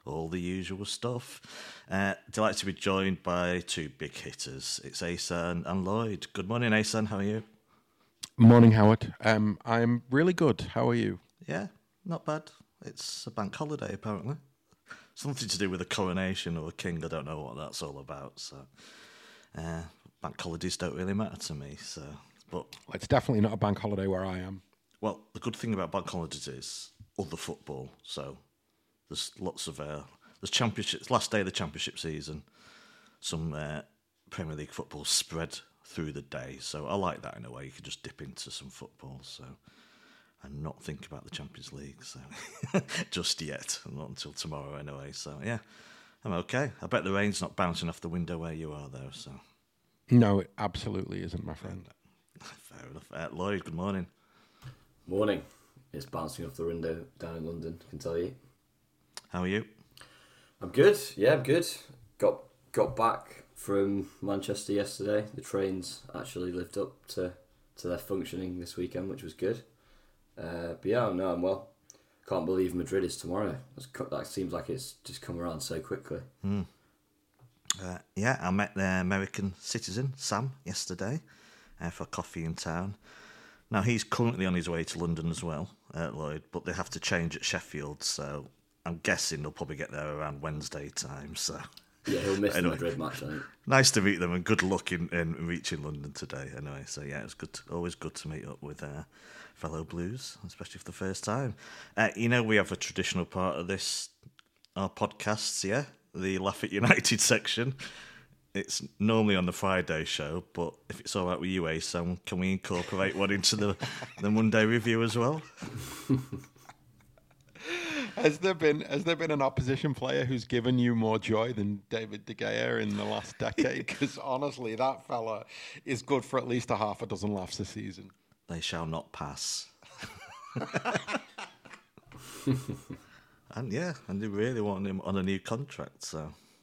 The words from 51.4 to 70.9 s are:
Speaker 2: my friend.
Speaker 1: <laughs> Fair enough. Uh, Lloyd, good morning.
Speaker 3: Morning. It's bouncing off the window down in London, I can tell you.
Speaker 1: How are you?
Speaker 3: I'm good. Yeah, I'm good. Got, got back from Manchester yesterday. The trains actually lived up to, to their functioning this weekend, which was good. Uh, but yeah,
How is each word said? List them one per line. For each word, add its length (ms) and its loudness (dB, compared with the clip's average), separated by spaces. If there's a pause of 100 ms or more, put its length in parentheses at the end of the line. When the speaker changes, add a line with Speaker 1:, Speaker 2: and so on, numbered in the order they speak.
Speaker 2:
my 100 -8
friend. 300 -10 (300)
Speaker 1:
<laughs> 260 -20
Fair 500 -18
enough. 220 -16
Uh, 200 -4
Lloyd, 340 0
good 80 -6
morning. 320 0 (1000)
Speaker 3:
Morning. 360 4 (500)
It's 140 -10
bouncing 400 -6
off 80 -10
the 100 -4
window 400 -4 (140)
down 180 -8
in 100 -6
London, 400 -6
I 40 -20
can 80 -10
tell 200 -2
you. 160 -2 (920)
Speaker 1:
How 140 -4
are 60 0
you? 160 0 (1000)
Speaker 3:
I'm 80 -8
good. 260 10 (200)
Yeah, 180 8
I'm 80 2
good. 240 4 (520)
Got, 200 4 (340)
got 240 4
back 480 0 (100)
from 540 2 (140)
Manchester 500 -2
yesterday. 640 2
The 80 -10
trains 600 -2 (120)
actually 380 -4
lived 260 -4
up 300 -6
to, 240 -2 (440)
to 120 -6
their 100 0
functioning 640 -4
this 160 -10
weekend, 340 -4
which 120 -8
was 120 -12
good. 280 0 (760)
Uh, 420 -6
but 60 -8
yeah, 260 4